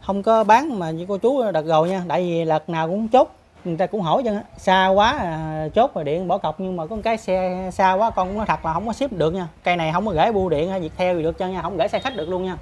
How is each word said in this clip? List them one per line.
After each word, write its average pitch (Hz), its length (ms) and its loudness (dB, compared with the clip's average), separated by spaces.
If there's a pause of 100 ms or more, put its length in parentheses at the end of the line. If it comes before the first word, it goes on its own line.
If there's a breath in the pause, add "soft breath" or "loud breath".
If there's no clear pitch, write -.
không 196 160 -2
có 220 220 4
bán 240 340 4
mà 165 120 -4
như 160 180 -6
cô 202 100 -2
chú 233 340 0
đặt 156 120 0
rồi 160 240 2
nha. 190 200 -2
Tại 160 140 0
vì 170 220 -2
lần 156 220 0
nào 160 220 -2
cũng 214 200 -4
chốt, 254 260 4 (300)
người 170 120 -4
ta 180 100 0
cũng 202 160 -4
hỏi 175 220 2
chứ, 226 60 0 (280)
xa 190 280 4
quá, 202 240 4
à, 160 640 -4
chốt 240 200 4
rồi 170 100 -4
điện 165 240 -2
bỏ 185 100 2
cọc, 208 220 -4
nhưng 185 160 -6
mà 160 100 -6
có 220 100 -8
một 214 80 -8
cái 226 120 0
xe 185 560 -2
xa 185 200 4
quá 214 180 2
con 185 180 -2
cũng 202 80 -6
nói 214 100 -4
thật 214 180 -2
là 160 80 -2
không 175 140 -2
có 233 60 -4
ship 269 200 -4
được 160 220 0
nha. 180 140 -6 (160)
Cây 175 120 2
này 160 160 -2
không 185 140 0
có 214 60 -2
gửi 175 200 2
bưu 190 160 0
điện 160 220 0
hay 190 100 -4
Viettel 180 360 -2
gì 165 60 -2
được 165 160 -2
trơn 185 140 -4
nha, 180 100 -6
không 180 140 -6
gửi 170 120 0
xe 208 100 -2
khách 262 180 -6
được 160 120 -6
luôn 185 160 -4
nha. 185 180 -6